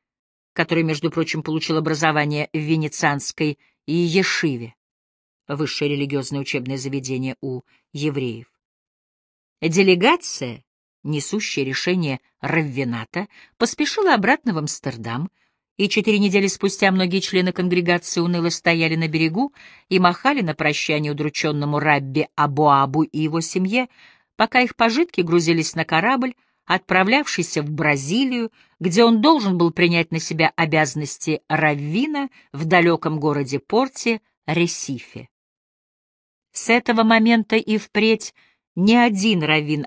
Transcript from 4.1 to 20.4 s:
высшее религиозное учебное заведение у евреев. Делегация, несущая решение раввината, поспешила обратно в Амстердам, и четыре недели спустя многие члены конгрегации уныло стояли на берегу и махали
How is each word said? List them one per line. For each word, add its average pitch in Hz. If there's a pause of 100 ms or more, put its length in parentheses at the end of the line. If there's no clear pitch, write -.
высшее 143
религиозное 139
учебное 135
заведение 131
у 127 (320)
евреев. 135 (1120)
Делегация, 175 (400)
несущая 147
решение 143 (220)
раввината, 139 (300)
поспешила 330
обратно 226
в 160
Амстердам, 127 (460)
и 202
четыре 214
недели 196
спустя 196
многие 185
члены 185
конгрегации 180
уныло 170
стояли 165
на 165
берегу 160 (360)
и 190
махали 220